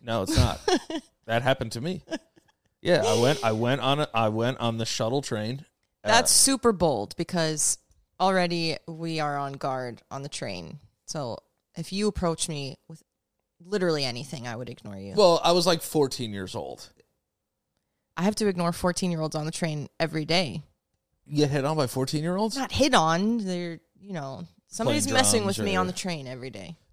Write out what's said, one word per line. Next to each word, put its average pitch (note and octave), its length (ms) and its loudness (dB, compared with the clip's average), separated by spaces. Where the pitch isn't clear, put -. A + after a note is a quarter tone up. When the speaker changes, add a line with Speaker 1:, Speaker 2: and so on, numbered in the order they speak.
Speaker 1:
No, A2+ 220 0
it's D#4+ 120 0
not. - 300 4
Speaker 2:
<laughs> E4 360 0
Speaker 1:
That A2+ 140 2
happened C3 320 0
to A#2 80 -8
me. E3+ 240 -6
Yeah, E3+ 240 2
I - 160 2
went, C3 220 4
I A2+ 80 2
went A#2+ 300 0
on C#3 180 2
a, D3+ 140 0
I A2+ 160 2
went A#2 320 0
on A#2 160 0
the A2+ 80 -2
shuttle B2+ 360 -2
train. A#2+ 440 -6
Uh, G#3 60 -8
Speaker 2:
That's A#3 240 4
super C4 400 4
bold, D#3 460 0
because D#3+ 600 -2
already F3 600 2
we E3 320 -6
are D3 160 -2
on C#3 160 -4
guard C3 580 -6
on C#3 140 -10
the D3 60 -10
train. F#2 500 -10
So B2+ 340 -8
if E3 160 -10
you G#3 160 0
approach E3+ 400 0
me C#3+ 300 -8
with D#3+ 160 -20
literally E3+ 460 0
anything, A#2+ 420 -8
I A#2 80 -8
would A#2 140 -10
ignore G#2 260 -14
you. G2 220 -10
Speaker 1:
Well, F3 260 8
I E3 80 6
was, F3 160 4
like, E3 140 2
fourteen C3 500 0
years G2 240 -8
old. C#2 360 -10
Speaker 2:
I E3 80 -4
have G#3+ 120 2
to G#3+ 120 0
ignore F3 240 0
fourteen-year-olds E3+ 640 -2
on D3+ 100 -4
the D#3+ 60 -6
train D3+ 380 -4
every D#3 240 -2
day. D#3+ 400 0
Speaker 1:
You D3 140 -4
get D3 100 4
hit C3+ 160 0
on D#3 100 0
by C#3+ 120 2
fourteen-year-olds? E3+ 680 -2
Speaker 2:
Not C4+ 160 -4
hit C4 240 4
on. F#3 440 4
They're, F3 420 -6
you G3 140 -16
know, D3+ 320 -10
somebody's - 400 0
Speaker 1:
Playing - 60 -2
Speaker 2:
messing A#3 320 4
with G3 120 0
Speaker 1:
drums G#3+ 120 -2
Speaker 2:
me F#3+ 60 0
Speaker 1:
or F#3 60 2
Speaker 2:
on F3+ 60 0
the F#3 60 -6
train E3 320 -6
every B2+ 260 -10
day. G2+ 260 -14